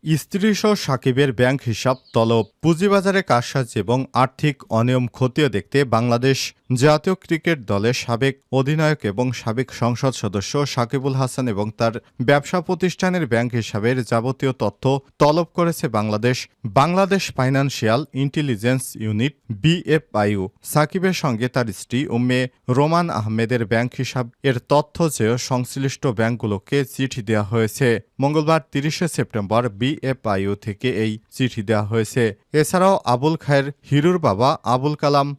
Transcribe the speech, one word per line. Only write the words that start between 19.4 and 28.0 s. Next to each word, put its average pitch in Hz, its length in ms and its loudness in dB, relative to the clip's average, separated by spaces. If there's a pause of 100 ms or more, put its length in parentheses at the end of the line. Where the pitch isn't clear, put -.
বিএফআইইউ, 110 840 0 (280)
সাকিবের 170 500 0
সঙ্গে 123 280 -2
তার 120 180 -2 (120)
স্ত্রী 120 280 -4
উম্মে 123 320 0 (300)
রোমান 160 380 2 (120)
আহমেদের 110 460 -2
ব্যাংক 117 260 0 (100)
হিসাব 127 240 -4 (180)
এর 131 140 2 (120)
তথ্য 147 280 2 (180)
চেয়েও 117 220 2 (120)
সংশ্লিষ্ট 135 540 -4 (160)
ব্যাংকগুলোকে 113 580 -2 (160)
চিঠি 131 360 -4
দেওয়া 104 220 0
হয়েছে। 117 360 0 (320)